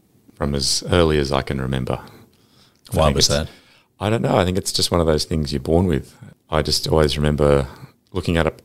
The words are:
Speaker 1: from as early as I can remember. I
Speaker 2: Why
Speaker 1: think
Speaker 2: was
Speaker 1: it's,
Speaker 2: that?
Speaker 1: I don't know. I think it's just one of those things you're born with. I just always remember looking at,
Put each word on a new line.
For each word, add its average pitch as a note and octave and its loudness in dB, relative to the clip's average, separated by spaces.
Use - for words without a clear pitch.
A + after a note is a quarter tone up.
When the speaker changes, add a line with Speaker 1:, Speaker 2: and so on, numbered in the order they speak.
Speaker 1:
from C#2+ -4
as - -4
early D#2+ 4
as C#2 -2
I C2+ 0
can C#2 -6
remember. C2 -4
I - -4
Speaker 2:
Why D#2 4
Speaker 1:
think C#2 0
Speaker 2:
was C#2 2
Speaker 1:
it's, D2 0
Speaker 2:
that? D2 -2
Speaker 1:
I G2 -2
don't A2+ 0
know. C#3 0
I F#2 6
think F#2 0
it's - -4
just - -2
one F2 2
of D#2+ 0
those D#2 0
things D#2 -4
you're C#2+ -4
born D#2+ 2
with. D2+ -2
I D#2 0
just - -4
always D2+ 2
remember C#2+ 2
looking F2 -4
at, D#2+ -2